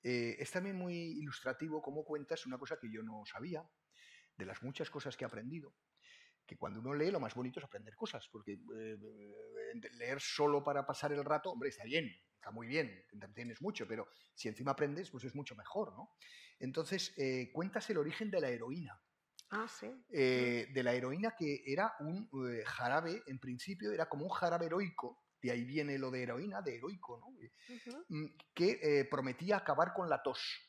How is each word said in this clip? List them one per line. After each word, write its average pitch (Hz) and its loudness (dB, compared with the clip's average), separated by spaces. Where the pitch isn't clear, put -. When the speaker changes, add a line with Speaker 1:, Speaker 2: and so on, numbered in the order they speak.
Speaker 1:
Eh, 120 2
es 143 -4
también 190 -2
muy 180 -2
ilustrativo 156 -4
cómo 147 -4
cuentas 151 -4
una 127 -4
cosa 127 -6
que 110 -8
yo 110 -6
no 110 -10
sabía, 160 -6
de 92 -6
las 95 -8
muchas 139 -4
cosas 135 -6
que - -4
he - -2
aprendido, 131 -8
que - -14
cuando - -4
uno 131 -2
lee 151 4
lo 180 2
más 113 -2
bonito 123 -4
es - -10
aprender 107 -14
cosas, 147 -6
porque, 104 -8
eh, 110 -8
leer 120 -4
solo 147 6
para 139 2
pasar 147 0
el 143 2
rato, 151 4
hombre, 147 0
está - -12
bien, 135 2
está - -12
muy 113 -8
bien, 139 2
te - -20
entretienes 113 -8
mucho, 170 -2
pero 110 -2
si - -4
encima 135 0
aprendes, 147 0
pues 127 -10
es 135 -6
mucho 139 -6
mejor, 180 -4
¿no? 147 -14
Entonces, 160 -2
eh, 131 2
cuentas 190 -2
el 190 4
origen 156 0
de 190 4
la 143 2
heroína. 120 -4
Speaker 2:
Ah, 214 0
sí. 214 -8
Speaker 1:
Eh, 127 6
Speaker 2:
Mm. 139 -12
Speaker 1:
de - 4
la 123 6
heroína 143 2
que 147 0
era 185 2
un, 170 -2
eh, 117 -2
jarabe, 160 2
en 131 -6
principio 185 -4
era 160 2
como 143 -2
un 185 -2
jarabe 170 4
heroico, 165 0
de 123 2
ahí 120 2
viene 143 2
lo 131 0
de 127 0
heroína, 185 -2
de 131 -2
heroico, 175 -8
¿no? - -18
Speaker 2:
Ujú. 247 -12
Speaker 1:
Mm, 151 -2
que, 175 6
eh, 147 8
prometía 143 2
acabar 170 6
con 180 0
la 139 4
tos. - 0